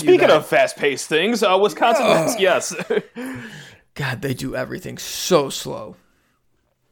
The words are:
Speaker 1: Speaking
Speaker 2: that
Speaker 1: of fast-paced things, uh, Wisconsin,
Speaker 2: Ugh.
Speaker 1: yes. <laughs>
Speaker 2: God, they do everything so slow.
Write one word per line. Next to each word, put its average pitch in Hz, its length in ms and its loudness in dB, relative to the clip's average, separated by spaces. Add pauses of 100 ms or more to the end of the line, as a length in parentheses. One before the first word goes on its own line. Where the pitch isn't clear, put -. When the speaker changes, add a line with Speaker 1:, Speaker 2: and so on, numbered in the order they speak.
Speaker 1:
Speaking - 180 8
Speaker 2:
that - 40 8
Speaker 1:
of - 140 4
fast-paced 139 600 0
things, 190 340 0
uh, 240 180 4
Wisconsin, 233 460 2
Speaker 2:
Ugh. 170 320 2
Speaker 1:
yes. 180 380 0 (640)
<laughs> 214 560 -20
Speaker 2:
God, 127 260 -6
they 135 120 -4
do 131 240 -8
everything 127 400 -10
so - 520 -2
slow. 135 460 -12 (960)